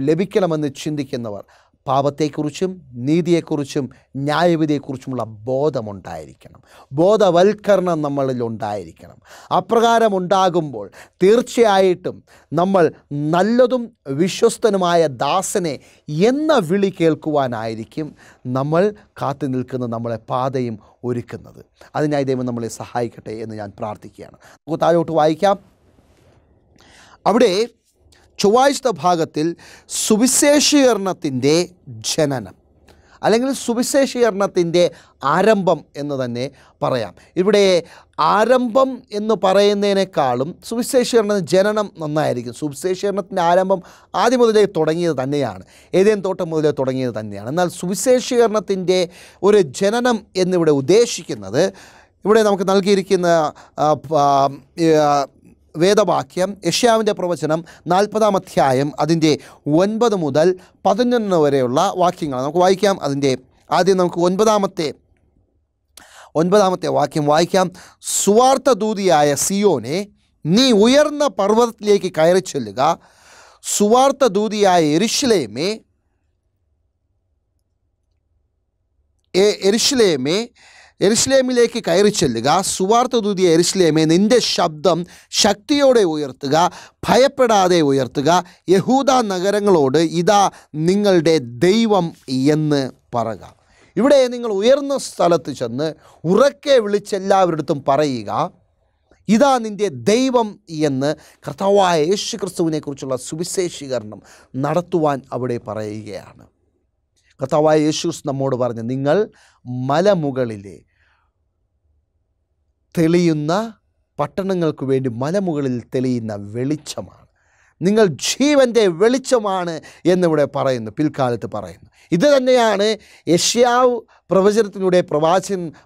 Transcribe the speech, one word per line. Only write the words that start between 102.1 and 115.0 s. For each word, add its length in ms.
ക്രിസ്തുവിനെക്കുറിച്ചുള്ള 800
സുവിശേഷീകരണം 1040
നടത്തുവാൻ 640
അവിടെ 240
പറയുകയാണ്. 880
കർത്താവായ 400
യേശു 280
ക്രിസ്തു 200
നമ്മോട് 280
പറഞ്ഞു, 260
"നിങ്ങൾ 360
മലമുകളിലെ 1120
തെളിയുന്ന 800
പട്ടണങ്ങൾക്ക് 680
വേണ്ടി 240